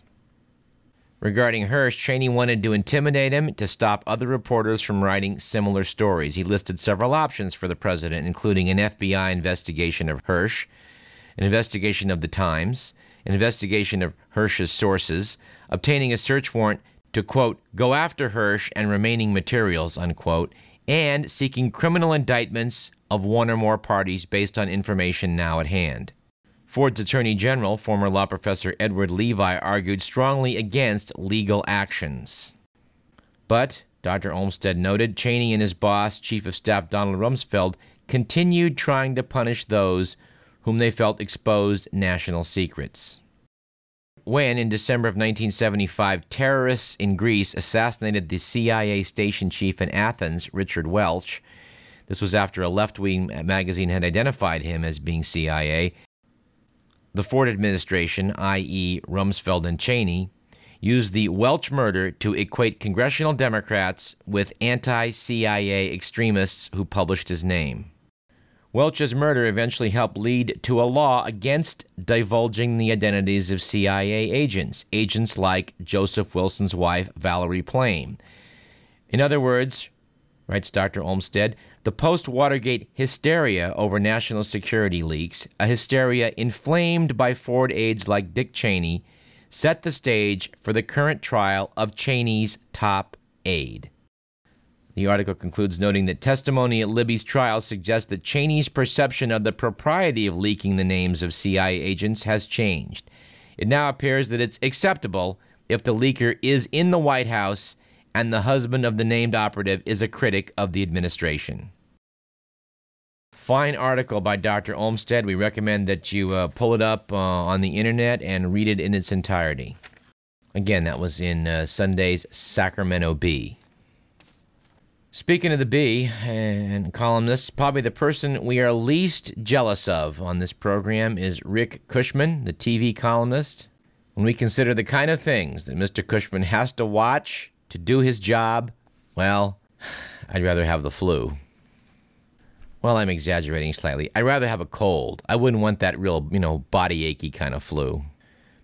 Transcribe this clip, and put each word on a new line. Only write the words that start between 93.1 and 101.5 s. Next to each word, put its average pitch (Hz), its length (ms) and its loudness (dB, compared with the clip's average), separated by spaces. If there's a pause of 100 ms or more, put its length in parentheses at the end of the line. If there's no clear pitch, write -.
aide. 65 420 -2 (1080)
The 98 120 0
article 101 280 2
concludes 90 440 -2
noting 98 280 2
that 92 140 -2
testimony 131 640 2
at 104 60 0
Libby's 113 340 0
trial 117 380 0
suggests 107 500 -2
that 95 140 -6
Cheney's 151 440 2
perception 135 640 0
of 110 140 0
the 110 80 0
propriety 131 760 0
of 87 100 -2
leaking 98 380 0
the 95 80 2
names 90 400 2
of 85 100 -2
C 98 240 0